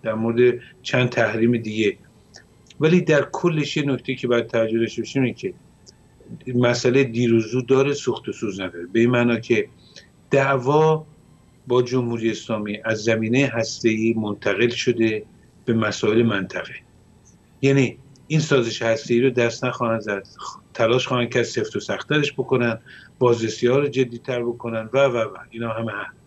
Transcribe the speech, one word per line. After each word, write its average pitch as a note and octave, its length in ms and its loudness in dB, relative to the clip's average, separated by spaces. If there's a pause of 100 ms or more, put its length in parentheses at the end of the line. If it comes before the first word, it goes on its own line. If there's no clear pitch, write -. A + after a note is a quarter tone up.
در A2 120 -4
مورد A#2 400 2 (280)
چند B2+ 260 0
تحریم A2+ 480 2
دیگه. G#2+ 420 -2 (800)
ولی E3 200 6
در D3 320 2
کلش D#3 440 -2
یه D3+ 60 0
نکته C3+ 320 -2
که A#2+ 140 -6
باید A#2 180 2
توجه A2+ 320 0
داشته A2+ 240 -2
باشیم C3+ 200 -2
اینه A2+ 120 0
که F#2+ 200 -8 (1000)
مسئله B2 500 2
دیروزو A#2 580 0
داره، C3+ 300 2
سوخت - 360 -4
و G2 40 -8
سوز G2 280 -8
نداره. F2 320 -8
به A2+ 80 2
این A#2+ 100 4
معنا A#2+ 260 2
که A2+ 320 -2 (640)
دعوا C#3 760 2 (600)
با B2 160 4
جمهوری A#2+ 480 0
اسلامی G#2 540 -6
از A2+ 140 0
زمینه A2+ 480 2
هسته‌ای A2+ 680 0
منتقل G#2 520 0
شده A2+ 540 0 (420)
به A#2 100 0
مسائل G#2+ 480 2
منطقه. F#2+ 520 -2 (880)
یعنی C#3 360 2 (280)
این D#3 140 0
سازش A#2+ 420 0
هسته‌ای A#2 380 2
رو C3 100 4
دست A#2+ 340 0
نخواهند A#2 360 -2
زد، G2+ 260 -6 (480)
تلاش A#2+ 320 2
خواهند A#2+ 240 -2
کرد F#2+ 120 0
سفت - 340 -4
و G2 40 -2
سخت‌ترش C#3+ 520 -2
بکنن، A#2+ 460 0 (400)
بازرسی A#2 480 2
ها B2+ 120 4
رو C#3+ 80 0
جدی‌تر A#2+ 560 -4
بکنن A2+ 500 -6
و، C3 60 2
و، C3+ 180 4
و. G#2+ 200 -2 (140)
اینا A2+ 220 -6
همه A2+ 200 -6
هست. G2+ 240 -10 (100)